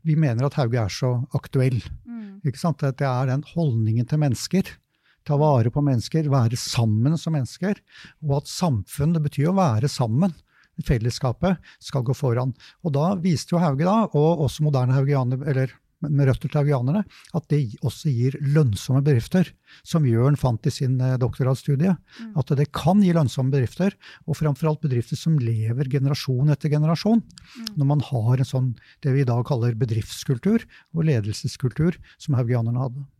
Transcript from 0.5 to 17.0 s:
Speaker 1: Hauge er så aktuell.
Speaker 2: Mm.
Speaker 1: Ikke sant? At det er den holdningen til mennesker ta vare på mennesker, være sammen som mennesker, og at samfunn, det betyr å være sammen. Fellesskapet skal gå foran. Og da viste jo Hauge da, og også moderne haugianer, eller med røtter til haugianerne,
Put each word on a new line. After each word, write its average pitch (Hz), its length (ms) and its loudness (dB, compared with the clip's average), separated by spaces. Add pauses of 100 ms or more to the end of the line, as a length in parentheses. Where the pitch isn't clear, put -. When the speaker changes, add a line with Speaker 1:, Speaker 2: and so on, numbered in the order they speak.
Speaker 1:
Hauge 123 200 0
er 104 140 -2
så 127 220 -2 (200)
aktuell. 131 440 0 (280)
Speaker 2:
Mm. 208 380 -12
Speaker 1:
Ikke 131 160 -4
sant? 165 240 -2
At 135 140 -2
det 143 100 0
er 127 220 0
den 139 120 -2 (120)
holdningen 117 520 0
til 151 140 0
mennesker 151 540 -2 (500)
ta 147 120 0
vare 139 340 4
på 147 120 -2
mennesker, 147 460 0
være 123 280 2
sammen 117 640 0
som 165 160 -4
mennesker, 175 440 -4 (440)
og 139 200 0
at - 80 -16
samfunn, 143 640 -2
det 160 100 0
betyr 143 280 0
å 196 40 2
være 143 320 2
sammen. 139 460 0 (480)
Fellesskapet 123 800 -2 (180)
skal - 240 -4
gå 123 160 -2
foran. 123 320 0 (320)
Og 160 140 -4
da 170 180 0
viste 175 400 -2
jo 170 80 2
Hauge 147 240 0
da, 214 260 2
og 156 360 2
også - 180 -2
moderne 131 300 2
haugianer, 135 500 0
eller 135 260 0 (320)
med 143 240 2
røtter 131 220 0
til 151 80 -2
haugianerne, 143 420 0 (320)